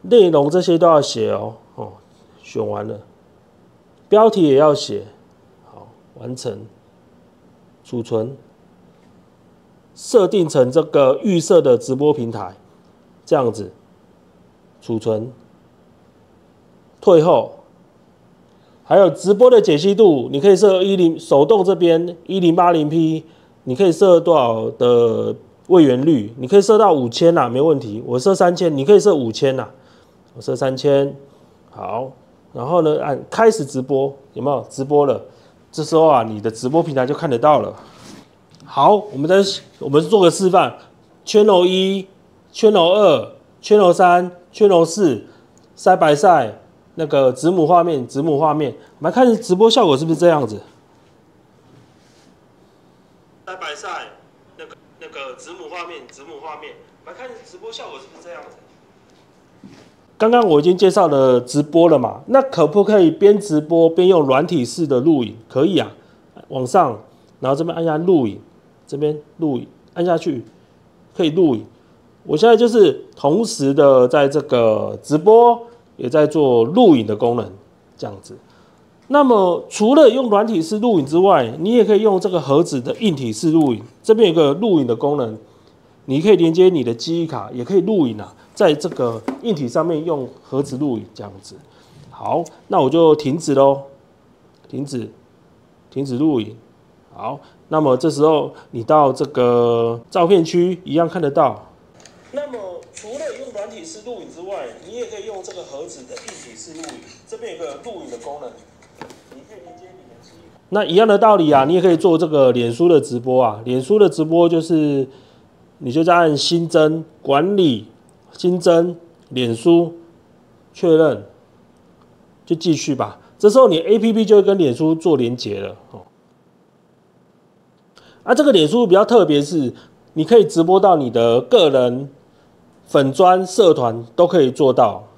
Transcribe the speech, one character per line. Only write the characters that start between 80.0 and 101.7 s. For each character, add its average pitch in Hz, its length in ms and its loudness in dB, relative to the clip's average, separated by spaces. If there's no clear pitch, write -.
用 254 180 -4
软 202 180 0
体 220 140 -2
式 165 200 -6
录 220 200 0
影 135 60 -4
之 151 100 -4
外， 170 340 2
你 196 140 -2
也 240 80 4
可 202 140 2
以 202 60 0
用 196 180 0
这 190 80 -4
个 180 100 -4
盒 139 240 0
子 147 160 -4
的 123 220 -8
硬 202 160 -2
体 123 160 -8
式 156 180 -4
录 151 220 0
影。 104 100 -8
这 220 120 2
边 214 140 2
有 165 60 -2
个 151 200 2
录 185 260 0
影 131 60 -4
的 117 80 -2
功 143 220 -4
能， 113 220 -8
你 135 160 -4
可 170 100 -2
以 202 60 6
连 165 160 0
接 185 160 4
你 160 160 -2
的 117 80 -4
记 165 300 -6
忆 165 40 -6
卡， 113 280 -12
也 120 100 -10
可 147 100 -8
以 190 60 2
录 185 260 -2
影 110 140 -8
啊， - 140 -20
在 170 200 2
这 151 160 -12
个 117 280 -6
硬 220 120 -4
体 147 120 -8
上 156 180 -4
面 160 200 -6
用 147 240 -8
盒 139 200 -6
子 127 140 -8
录 131 220 -6
影 104 160 -14
这 - 80 -18
样 101 180 -18
子。 - 140 -20
好， 123 340 -6
那 196 120 -2
我 135 120 2
就 160 260 4
停 147 220 -6
止 151 160 -4
咯， 139 300 2
停 127 160 -10
止， 120 240 -10
停 135 140 -8
止 127 140 -8
录 151 200 0
影。 107 160 -8
好， 135 260 -12
那 156 120 -2
么 135 160 2
这 160 140 -2
时 139 120 -4
候 147 300 0
你 117 120 -10
到 151 260 2
这 127 140 -6
个 120 760 0
照 175 160 0
片 175 180 2
区 175 400 -2
一 - 80 -10
样 165 160 0
看 180 140 -8
得 143 80 -2
到。 139 340 -2